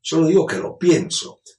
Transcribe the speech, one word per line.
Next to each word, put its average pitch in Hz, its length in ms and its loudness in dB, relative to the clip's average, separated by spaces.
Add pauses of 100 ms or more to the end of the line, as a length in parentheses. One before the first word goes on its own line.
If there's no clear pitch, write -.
solo 160 260 0
digo 180 180 4
que - 120 -6
lo - 200 -8
pienso, - 640 0 (180)